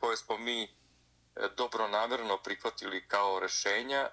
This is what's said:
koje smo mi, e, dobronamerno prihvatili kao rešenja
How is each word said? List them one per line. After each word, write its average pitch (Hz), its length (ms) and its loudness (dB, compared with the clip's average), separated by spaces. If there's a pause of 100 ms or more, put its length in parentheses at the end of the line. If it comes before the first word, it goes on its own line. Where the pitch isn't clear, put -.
koje 117 160 2
smo 110 220 -4
mi, 117 240 -2
e, 104 60 -6 (880)
dobronamerno 113 880 0
prihvatili 98 680 -6
kao 101 320 4
rešenja 120 720 0